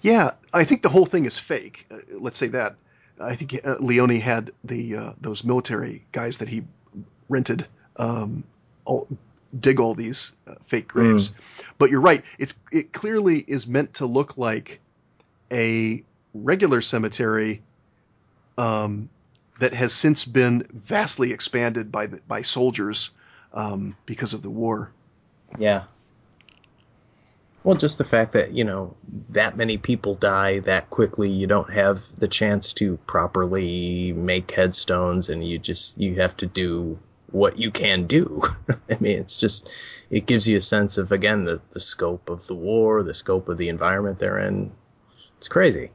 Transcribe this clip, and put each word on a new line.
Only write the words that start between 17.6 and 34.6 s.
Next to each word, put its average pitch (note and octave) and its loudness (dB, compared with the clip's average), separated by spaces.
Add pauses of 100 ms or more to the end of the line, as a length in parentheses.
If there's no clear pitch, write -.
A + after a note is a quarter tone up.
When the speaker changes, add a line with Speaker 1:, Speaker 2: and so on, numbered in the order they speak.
Speaker 1:
um, G#2+ -2 (520)
that B2+ 2
has A#2+ 0
since D3+ 2
been B2 2
vastly B2 -2
expanded A2+ -2
by G#2+ -4
the, F#2 -12
by A2 -6
soldiers, G#2+ -2 (420)
um, G2+ -6
because A2 -6
of G#2 -10
the G2 -10
war. A2+ -4 (680)
Speaker 2:
Yeah. G#2 2 (1800)
Well, F#3 6
just D3 0
the C#3 0
fact A2+ 2
that, - 2
you B2 -2
know, F#2+ -6 (360)
that G#2+ 0
many A2+ -2
people G#2 -2
die G2 2
that F#2+ 0
quickly, G#2 0
you F#2+ 0
don't G2+ 0
have G2 2 (140)
the G#2+ -2
chance G#2 0
to F#2 0
properly F2+ -2
make F2+ -2
headstones, F2+ 0